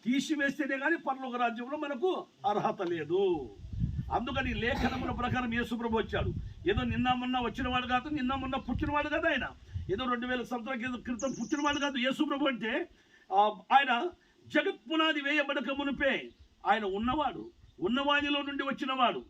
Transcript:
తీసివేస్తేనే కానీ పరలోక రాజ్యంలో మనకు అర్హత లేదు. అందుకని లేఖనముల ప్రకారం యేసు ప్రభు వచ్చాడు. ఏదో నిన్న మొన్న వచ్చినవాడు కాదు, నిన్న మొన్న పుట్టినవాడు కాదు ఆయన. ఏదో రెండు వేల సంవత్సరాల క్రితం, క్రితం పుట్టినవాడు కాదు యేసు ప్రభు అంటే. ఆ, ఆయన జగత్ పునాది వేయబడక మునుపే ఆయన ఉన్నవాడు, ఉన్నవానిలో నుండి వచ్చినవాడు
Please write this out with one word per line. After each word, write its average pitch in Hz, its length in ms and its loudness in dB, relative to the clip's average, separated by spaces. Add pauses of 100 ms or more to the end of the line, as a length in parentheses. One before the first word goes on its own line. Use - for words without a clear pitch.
తీసివేస్తేనే 277 720 -2
కానీ 302 180 0
పరలోక 262 400 -6
రాజ్యంలో 240 420 -2
మనకు 294 480 -2 (200)
అర్హత 208 360 8
లేదు. 170 680 4 (640)
అందుకని 254 420 0
లేఖనముల 247 560 0
ప్రకారం 240 440 0
యేసు 240 200 -2
ప్రభు 226 220 -2
వచ్చాడు. 170 380 -2 (340)
ఏదో 247 140 2
నిన్న 247 300 0
మొన్న 254 260 -2
వచ్చినవాడు 247 480 -2
కాదు, 247 220 -2
నిన్న 269 260 -2
మొన్న 269 220 -4
పుట్టినవాడు 294 520 -2
కాదు 320 180 0
ఆయన. 285 200 0 (460)
ఏదో 240 120 -2
రెండు 247 220 -2
వేల 247 160 -4
సంవత్సరాల 240 360 -6
క్రితం, 247 220 -6
క్రితం 247 400 -6
పుట్టినవాడు 285 380 -2
కాదు 277 200 -2
యేసు 262 260 0
ప్రభు 285 240 0
అంటే. 254 400 -4 (440)
ఆ, 392 80 4 (320)
ఆయన 262 360 4 (380)
జగత్ 320 460 -2
పునాది 320 280 2
వేయబడక 277 580 -2
మునుపే 269 520 -2 (360)
ఆయన 214 180 2
ఉన్నవాడు, 226 680 -2 (300)
ఉన్నవానిలో 285 640 0
నుండి 277 200 -6
వచ్చినవాడు 262 680 0